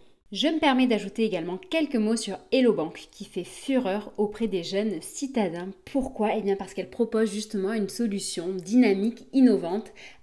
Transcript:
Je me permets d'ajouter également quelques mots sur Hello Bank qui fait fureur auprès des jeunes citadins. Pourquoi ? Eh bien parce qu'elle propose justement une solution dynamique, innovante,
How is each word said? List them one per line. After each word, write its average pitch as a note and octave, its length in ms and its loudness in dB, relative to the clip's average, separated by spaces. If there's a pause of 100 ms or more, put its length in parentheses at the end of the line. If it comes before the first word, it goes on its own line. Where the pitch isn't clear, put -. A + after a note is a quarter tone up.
(360)
Je C4 140 0
me D#4+ 100 0
permets C4 260 4
d'ajouter G#3 380 0
également F3+ 340 -2 (120)
quelques D4+ 260 0
mots A3 220 2
sur F#3+ 200 -6 (140)
Hello B3 220 6
Bank D#3+ 360 -6
qui - 140 -16
fait F3+ 220 -10
fureur G#3 720 -2
auprès G#3 300 -2
des F#3+ 160 -2
jeunes F#3+ 380 -2
citadins. G3 680 -4 (200)
Pourquoi ? A3 460 -2
Eh A3 60 -2
bien G3 160 0
parce F#3+ 160 -8
qu'elle F3+ 160 -8
propose A3 420 0
justement G3+ 400 -4
une G#3 160 -2
solution G3 640 -4
dynamique, G3+ 800 2
innovante, A3 640 4 (300)